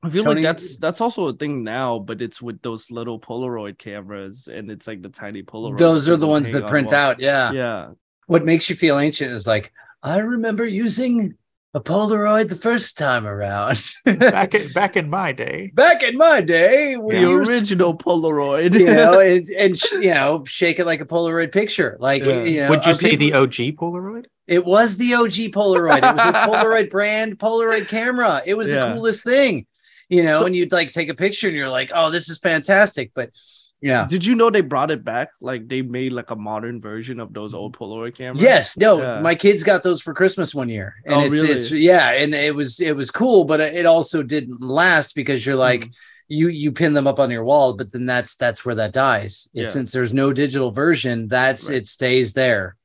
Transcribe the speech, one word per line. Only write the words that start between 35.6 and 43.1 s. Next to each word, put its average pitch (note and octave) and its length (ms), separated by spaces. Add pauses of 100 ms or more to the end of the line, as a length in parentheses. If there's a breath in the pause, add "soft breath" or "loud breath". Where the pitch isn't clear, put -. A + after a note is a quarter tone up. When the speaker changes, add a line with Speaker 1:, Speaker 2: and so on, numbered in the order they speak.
Speaker 1:
they C3 140
made, B2+ 320
like, A#2+ 160
a A#2 60
modern G#2+ 440
version A2+ 400
of A2 140
those G#2+ 220
old G#2+ 200
Polaroid A2+ 380
cameras? B2+ 260
Speaker 2:
Yes. A3 380
No, G3+ 240
Speaker 1:
Yeah. A#2+ 200
Speaker 2:
my E3+ 120
kids G3 300
got F#3 180
those F3+ 220
for D#3+ 100
Christmas F#3 400
one C3 160
year. G#2+ 240 (100)
And D3 120
Speaker 1:
Oh, C#3+ 60
Speaker 2:
it's, C#3+ 100
Speaker 1:
really? D#3 220
Speaker 2:
it's, B2 180
yeah. D#3 400
And C#3 240
it D3 180
was, C#3+ 260
it D#3+ 160
was C3+ 140